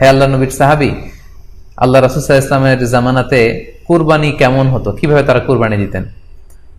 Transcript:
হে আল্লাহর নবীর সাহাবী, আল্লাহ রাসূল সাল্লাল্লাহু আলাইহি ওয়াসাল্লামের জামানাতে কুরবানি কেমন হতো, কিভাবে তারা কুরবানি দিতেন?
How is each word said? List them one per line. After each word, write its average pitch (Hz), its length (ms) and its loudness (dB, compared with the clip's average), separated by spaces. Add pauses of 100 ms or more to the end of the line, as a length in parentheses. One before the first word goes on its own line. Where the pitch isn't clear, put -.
হে 135 80 4
আল্লাহর 135 220 4
নবীর 131 200 -2
সাহাবী, 143 400 0 (840)
আল্লাহ 131 260 2
রাসূল 131 200 -2
সাল্লাল্লাহু 135 420 0
আলাইহি 127 200 0
ওয়াসাল্লামের 123 300 0
জামানাতে 120 580 0 (120)
কুরবানি 156 480 0
কেমন 135 360 0
হতো, 127 240 -2
কিভাবে 147 300 0
তারা 127 160 0
কুরবানি 113 380 0
দিতেন? 95 280 -4 (760)